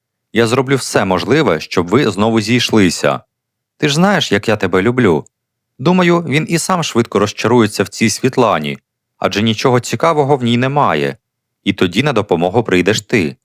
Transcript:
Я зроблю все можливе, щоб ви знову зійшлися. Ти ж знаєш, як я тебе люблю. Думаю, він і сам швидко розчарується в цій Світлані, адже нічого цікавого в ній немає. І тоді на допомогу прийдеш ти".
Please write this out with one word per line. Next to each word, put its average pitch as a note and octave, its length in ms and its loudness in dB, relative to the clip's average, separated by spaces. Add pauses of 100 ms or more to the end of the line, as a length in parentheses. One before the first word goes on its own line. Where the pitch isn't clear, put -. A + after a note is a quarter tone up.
(340)
Я A#2 140 2
зроблю C3 280 0
все B2 300 -2
можливе, F#2 540 0
щоб F2 280 -4
ви A2+ 240 2
знову A2 300 0
зійшлися. G2+ 800 0 (580)
Ти D3 120 0
ж C#3 60 -2
знаєш, F3+ 360 0
як G3 160 -2
я A2 80 2
тебе F#2 260 0
люблю. G#2 440 0 (540)
Думаю, F3 420 2
він D3+ 280 -2
і E3 100 -2
сам F3+ 240 -4
швидко A2+ 360 -2
розчарується G#2+ 640 0
в F2+ 40 -2
цій - 220 -2
Світлані, F2 680 -2 (400)
адже F#2+ 240 -2
нічого A#2 380 0
цікавого C#3+ 580 0
в B2 60 -4
ній A#2 140 0
немає. A2 600 0 (460)
І G2+ 100 0
тоді F#2+ 300 -2
на D3 100 -2
допомогу G2 500 0
прийдеш F#2 380 0
ти". E2 440 -2